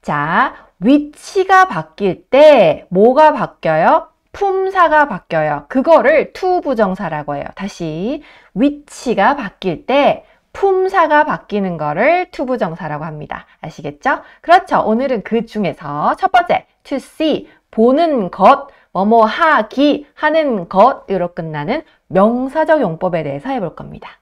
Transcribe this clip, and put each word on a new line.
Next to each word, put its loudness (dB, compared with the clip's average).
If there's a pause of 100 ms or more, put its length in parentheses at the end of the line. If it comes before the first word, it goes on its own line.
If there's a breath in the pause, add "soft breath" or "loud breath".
자, -2 (240 loud breath)
위치가 2
바뀔 -6
때 6
뭐가 4
바뀌어요? 0 (240)
품사가 0
바뀌어요. -4
그거를 2
to -2
부정사라고 -4
해요. -10 (100)
다시 -8 (320 loud breath)
위치가 -2
바뀔 -8
때 0 (260 soft breath)
품사가 0
바뀌는 -6
거를 -2
to -8
부정사라고 -6
합니다. -14 (140 soft breath)
아시겠죠? -6 (220 loud breath)
그렇죠. 2
오늘은 -2
그 -4
중에서 -4
첫 -4
번째, 0 (180)
to -8
see, -4 (220 loud breath)
보는 2
것, 2 (240 soft breath)
뭐뭐 2
하기, 0
하는 -2
것으로 0
끝나는 -6 (260 soft breath)
명사적 0
용법에 -4
대해서 -8
해볼 -6
겁니다. -18 (120)